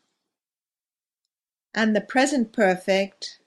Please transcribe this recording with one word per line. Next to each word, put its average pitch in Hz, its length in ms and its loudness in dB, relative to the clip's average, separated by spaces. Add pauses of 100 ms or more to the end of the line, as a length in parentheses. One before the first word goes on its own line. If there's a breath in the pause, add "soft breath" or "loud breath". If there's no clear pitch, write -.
(1700)
and 220 220 0
the 202 60 0
present 262 500 0
perfect 196 960 -2